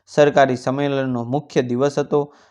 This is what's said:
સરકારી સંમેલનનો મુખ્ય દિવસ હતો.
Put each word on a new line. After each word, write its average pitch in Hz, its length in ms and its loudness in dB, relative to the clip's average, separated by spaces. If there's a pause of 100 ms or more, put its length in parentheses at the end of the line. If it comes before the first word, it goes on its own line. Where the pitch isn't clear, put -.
સરકારી 139 480 4
સંમેલનનો 131 680 -4
મુખ્ય 135 380 -4
દિવસ 127 380 -2
હતો. 143 340 -2 (180)